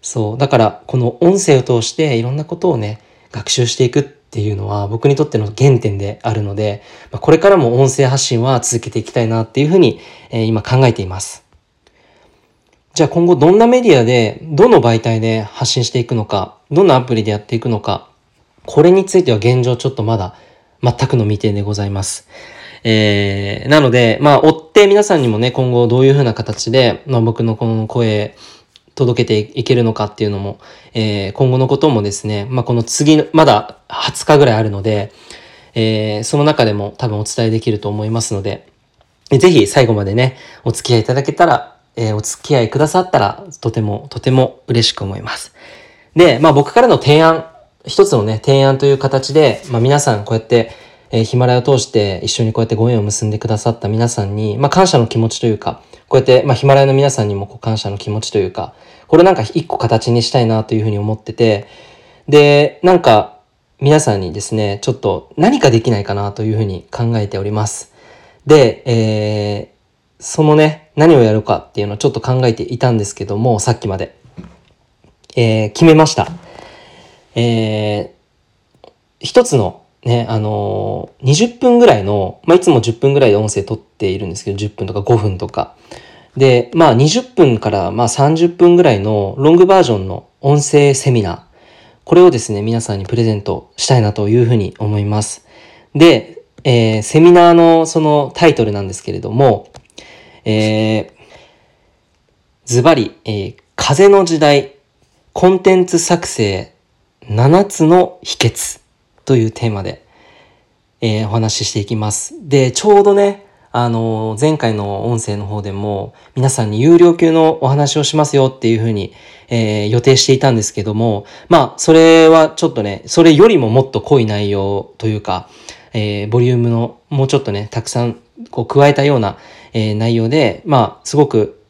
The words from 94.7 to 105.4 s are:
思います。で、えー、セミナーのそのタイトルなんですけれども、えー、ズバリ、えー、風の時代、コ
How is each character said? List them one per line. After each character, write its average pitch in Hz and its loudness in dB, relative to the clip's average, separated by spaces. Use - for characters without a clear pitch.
思 107 -4
い 101 -4
ま 107 -2
す。 - -12
で、 147 4
え 113 2
ー、 - -6
セ 156 0
ミ 175 8
ナ 175 8
ー - 6
の 165 4
そ 160 -2
の 147 0
タ 170 2
イ 139 2
ト 117 0
ル 104 -4
な 101 -6
ん 98 -8
で 95 -10
す - -16
け 95 -10
れ 95 -8
ど - -10
も、 113 0
え 107 -2
ー、 - -12
ズ 120 0
バ 160 4
リ、 117 -4
え - -12
ー、 101 -8
風 190 2
の 196 6
時 165 -2
代、 143 2
コ - 2